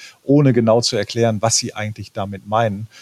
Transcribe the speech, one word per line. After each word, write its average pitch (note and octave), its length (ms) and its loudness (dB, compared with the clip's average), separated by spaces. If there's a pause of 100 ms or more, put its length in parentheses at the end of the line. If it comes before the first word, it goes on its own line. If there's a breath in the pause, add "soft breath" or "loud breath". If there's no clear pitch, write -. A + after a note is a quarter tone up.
(220 loud breath)
ohne C#3 300 4
genau A2+ 280 4
zu - 160 -4
erklären, A2 460 0
was A2+ 140 0
sie - 180 -6
eigentlich G#2+ 380 -10
damit G2 340 -10
meinen. G#2+ 400 -2 (160 loud breath)